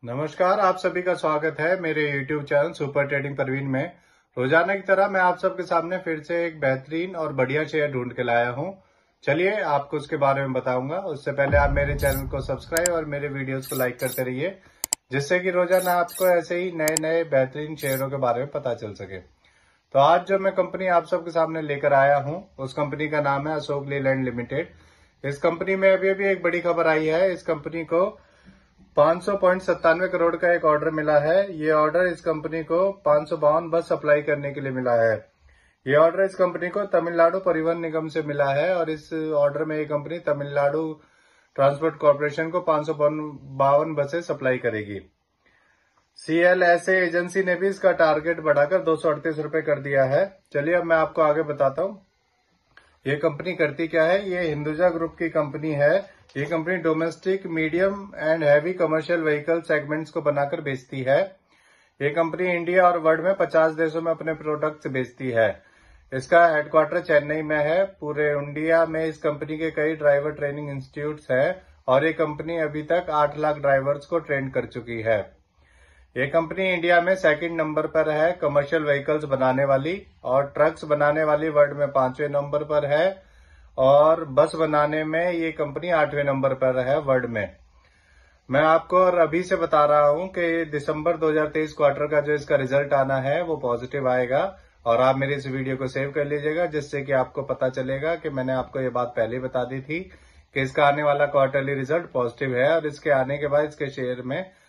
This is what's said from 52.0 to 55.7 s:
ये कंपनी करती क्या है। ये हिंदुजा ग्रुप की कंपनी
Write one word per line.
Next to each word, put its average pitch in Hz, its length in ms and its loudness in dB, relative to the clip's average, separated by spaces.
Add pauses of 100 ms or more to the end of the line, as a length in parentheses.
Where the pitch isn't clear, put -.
ये 139 100 -2
कंपनी 156 380 -2
करती 160 340 -2
क्या 160 160 2
है। 190 260 0
ये 180 100 -2
हिंदुजा 156 480 0
ग्रुप 165 300 -4
की 170 100 -2
कंपनी 151 420 -4